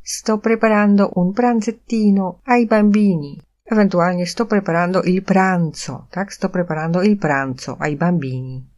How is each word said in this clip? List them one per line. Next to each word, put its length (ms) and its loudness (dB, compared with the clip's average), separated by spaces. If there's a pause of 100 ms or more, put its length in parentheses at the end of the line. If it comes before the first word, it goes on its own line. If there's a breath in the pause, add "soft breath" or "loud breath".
Sto 380 -4
preparando 760 2
un 180 0
pranzettino 1120 0
ai 220 2
bambini. 720 2 (240)
Ewentualnie 600 2
sto 200 -4
preparando 560 0
il 200 0
pranzo, 880 -2
tak? 200 -8
Sto 200 -6
preparando 520 -2
il 140 4
pranzo 640 -4
ai 180 -4
bambini. 680 -4 (140)